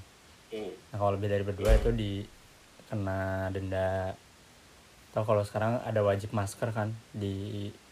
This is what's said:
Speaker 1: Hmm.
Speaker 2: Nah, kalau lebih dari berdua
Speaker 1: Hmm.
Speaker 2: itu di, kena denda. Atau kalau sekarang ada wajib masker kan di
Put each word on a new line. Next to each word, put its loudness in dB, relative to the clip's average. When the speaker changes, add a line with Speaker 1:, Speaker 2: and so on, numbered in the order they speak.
Speaker 1:
Hmm. -8
Speaker 2:
Nah, -12
kalau 2
lebih -2
dari 2
berdua 4
Speaker 1:
Hmm. 8
Speaker 2:
itu 4
di, 0
kena -2
denda. -2
Atau -2
kalau 4
sekarang 0
ada 0
wajib 2
masker -2
kan -2
di -6